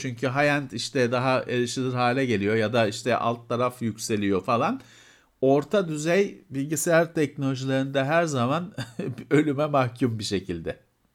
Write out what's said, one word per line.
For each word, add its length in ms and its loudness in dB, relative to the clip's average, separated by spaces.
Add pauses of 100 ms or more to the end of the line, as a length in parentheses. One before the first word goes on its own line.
Çünkü 240 -6
high-end 480 0
işte 380 0
daha 300 2
erişilir 500 -2
hale 340 0
geliyor 300 2
ya 160 0
da 140 4
işte 300 -2
alt 320 -4
taraf 340 -2
yükseliyor 600 0
falan. 360 0 (600)
Orta 480 2
düzey 640 0
bilgisayar 640 2
teknolojilerinde 880 0
her 200 2
zaman 500 -2 (280)
<laughs> 280 -8
ölüme 360 4
mahkum 520 0
bir 60 -6
şekilde. 560 -4 (340)